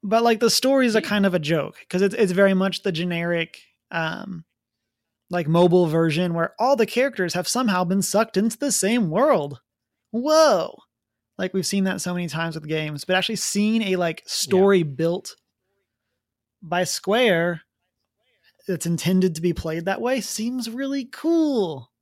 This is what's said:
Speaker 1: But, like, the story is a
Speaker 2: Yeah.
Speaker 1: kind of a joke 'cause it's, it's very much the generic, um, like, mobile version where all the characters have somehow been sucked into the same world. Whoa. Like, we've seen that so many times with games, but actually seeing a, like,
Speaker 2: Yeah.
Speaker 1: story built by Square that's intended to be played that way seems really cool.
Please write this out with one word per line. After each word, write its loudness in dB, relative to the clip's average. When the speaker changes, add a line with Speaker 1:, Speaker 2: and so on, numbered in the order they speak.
Speaker 1:
But, 0
like, 2
the 4
story 2
is 0
a 2
Speaker 2:
Yeah. -8
Speaker 1:
kind 2
of 0
a 2
joke -4
'cause 0
it's, 0
it's 0
very 4
much 0
the -2
generic, -4
um, -8
like, -2
mobile 6
version 0
where -4
all 4
the 2
characters -2
have -4
somehow 0
been -2
sucked 0
into 0
the -2
same 0
world. 0
Whoa. 2
Like, -6
we've -2
seen 0
that -2
so -6
many -4
times -6
with -12
games, -4
but 0
actually 0
seeing 0
a, 0
like, -2
Speaker 2:
Yeah. -20
Speaker 1:
story 4
built -4
by -2
Square 0
that's -4
intended 2
to -10
be 0
played -6
that -4
way -2
seems -6
really -6
cool. 0